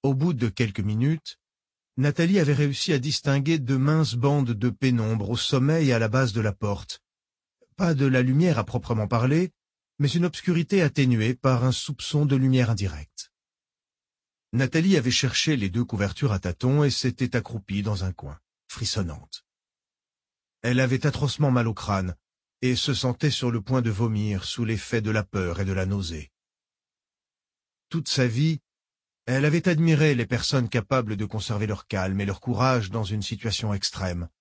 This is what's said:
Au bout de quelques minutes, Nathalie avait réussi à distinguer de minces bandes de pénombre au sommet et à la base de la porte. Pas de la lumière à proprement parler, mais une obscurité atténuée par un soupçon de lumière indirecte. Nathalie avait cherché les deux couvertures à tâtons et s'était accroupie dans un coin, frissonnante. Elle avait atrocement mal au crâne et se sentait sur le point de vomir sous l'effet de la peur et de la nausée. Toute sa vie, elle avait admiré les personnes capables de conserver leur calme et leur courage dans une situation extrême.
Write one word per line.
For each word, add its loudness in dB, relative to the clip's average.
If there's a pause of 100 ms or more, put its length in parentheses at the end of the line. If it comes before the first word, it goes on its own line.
Au 2
bout 2
de 0
quelques -2
minutes, -2 (580)
Nathalie 2
avait 2
réussi 0
à 2
distinguer 0
de 0
minces 2
bandes 2
de 0
pénombre 0
au -2
sommet 2
et 4
à 4
la 2
base 0
de -2
la 0
porte. -6 (760)
Pas 2
de 2
la 4
lumière 4
à -2
proprement -2
parler, 2 (440)
mais 2
une 2
obscurité 0
atténuée 2
par 2
un 2
soupçon -2
de 2
lumière 4
indirecte. -6 (1200)
Nathalie 2
avait 2
cherché 0
les 0
deux -2
couvertures -2
à 0
tâtons 0
et 2
s'était -2
accroupie -4
dans -2
un -4
coin, -14 (260)
frissonnante. -8 (1200)
Elle 2
avait 0
atrocement 0
mal 2
au -2
crâne -4 (440)
et 0
se -2
sentait -2
sur -2
le -2
point 0
de 0
vomir -2
sous -4
l'effet -2
de -4
la 0
peur -4
et -2
de -2
la -2
nausée. -6 (1500)
Toute -6
sa 2
vie, 0 (680)
elle 0
avait 2
admiré 4
les 0
personnes 0
capables -2
de -4
conserver -4
leur -6
calme -2
et -2
leur -4
courage 0
dans -4
une -4
situation -4
extrême. -6 (120)